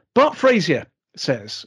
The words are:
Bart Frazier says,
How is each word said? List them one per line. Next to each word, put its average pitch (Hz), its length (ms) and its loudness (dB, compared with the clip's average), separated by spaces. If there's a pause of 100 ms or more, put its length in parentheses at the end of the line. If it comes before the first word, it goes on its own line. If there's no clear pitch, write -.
(120)
Bart 294 240 2
Frazier 170 480 2 (320)
says, 107 500 -6